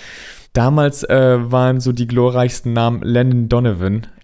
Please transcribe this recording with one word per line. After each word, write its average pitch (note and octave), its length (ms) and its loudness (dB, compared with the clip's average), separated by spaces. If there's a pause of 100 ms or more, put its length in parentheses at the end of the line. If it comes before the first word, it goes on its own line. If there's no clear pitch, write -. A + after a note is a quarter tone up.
(520)
Damals, C#3+ 500 2
äh, B2 480 2
waren B2+ 300 2
so B2+ 100 -2
die A#2+ 160 -2
glorreichsten B2 640 0
Namen A#2 300 0
Landon A#2+ 460 0
Donovan, A2 580 0 (180)